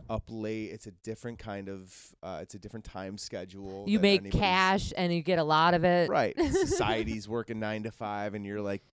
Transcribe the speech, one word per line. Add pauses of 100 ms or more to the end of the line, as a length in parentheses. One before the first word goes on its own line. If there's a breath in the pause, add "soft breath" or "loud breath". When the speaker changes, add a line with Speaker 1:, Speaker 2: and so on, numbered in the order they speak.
Speaker 1:
up
late.
It's
a (120)
different
kind
of, (300)
uh,
it's
a
different
time
schedule
Speaker 2:
You
Speaker 1:
than
Speaker 2:
make
Speaker 1:
anybody's
Speaker 2:
cash
and
you
get
a
lot
of
it.
Speaker 1:
Right.
Speaker 2:
<laughs>
Speaker 1:
Society's
working
nine
to
five,
and
you're,
like, (120)